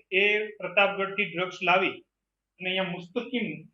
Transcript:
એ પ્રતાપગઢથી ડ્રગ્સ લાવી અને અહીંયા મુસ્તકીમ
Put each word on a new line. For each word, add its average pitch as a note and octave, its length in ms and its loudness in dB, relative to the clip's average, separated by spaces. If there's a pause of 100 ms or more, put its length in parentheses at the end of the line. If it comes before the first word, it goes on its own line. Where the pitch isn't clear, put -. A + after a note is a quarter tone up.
(120)
એ G#3 340 4
પ્રતાપગઢથી G3 800 0
ડ્રગ્સ F3 380 -4
લાવી F3+ 280 4
અને - 760 -14
અહીંયા F#3 160 0
મુસ્તકીમ F#3 880 -6